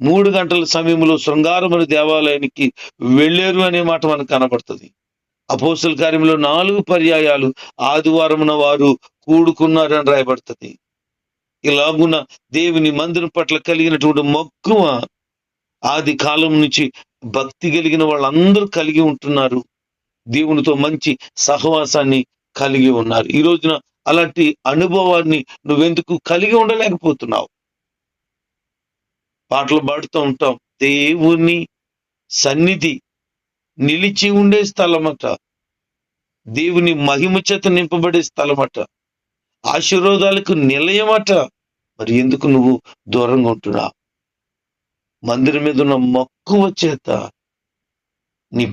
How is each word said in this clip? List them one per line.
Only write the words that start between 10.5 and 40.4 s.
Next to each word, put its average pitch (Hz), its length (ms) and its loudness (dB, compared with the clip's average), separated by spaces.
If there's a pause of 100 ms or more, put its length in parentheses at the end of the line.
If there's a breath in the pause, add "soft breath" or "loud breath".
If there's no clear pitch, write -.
ఇలాగున 160 460 2 (420 soft breath)
దేవుని 160 320 2 (100)
మందిరం 170 360 -4
పట్ల 160 220 -2 (100)
కలిగినటువంటి 151 560 0 (120)
మక్కువ 185 460 -2 (1120)
ఆది 151 200 -2 (100)
కాలం 156 280 0 (100)
నుంచి 147 220 -2 (520 loud breath)
భక్తి 135 400 -6
కలిగిన 160 340 0
వాళ్ళందరూ 165 560 2 (120)
కలిగి 156 320 0
ఉంటున్నారు. 135 500 -2 (760)
దేవునితో 151 360 0 (120)
మంచి 151 280 -2 (360 loud breath)
సహవాసాన్ని 143 720 0 (400)
కలిగి 135 300 2 (100)
ఉన్నారు. 113 260 -2 (120)
ఈ - 100 4
రోజున 160 260 0 (360)
అలాంటి 165 340 0 (260)
అనుభవాన్ని 170 680 0 (300 loud breath)
నువ్వెందుకు 165 460 0 (160)
కలిగి 202 320 0
ఉండలేకపోతున్నావు? 175 880 -2 (2000)
పాటలు 139 380 0
పాడుతూ 147 300 -6 (100)
ఉంటాం, 131 260 0 (300)
దేవుని 165 720 2 (840)
సన్నిధి 156 520 0 (920)
నిలిచి 202 400 -2 (120)
ఉండే 202 200 4 (100)
స్థలమట, 160 540 -2 (1300)
దేవుని 175 340 0 (160)
మహిమ 139 260 0 (140)
చేత 196 160 -4 (120)
నింపబడే 175 520 0
స్థలమట, 143 500 -4 (960)
ఆశీర్వాదాలకు 196 800 0 (160)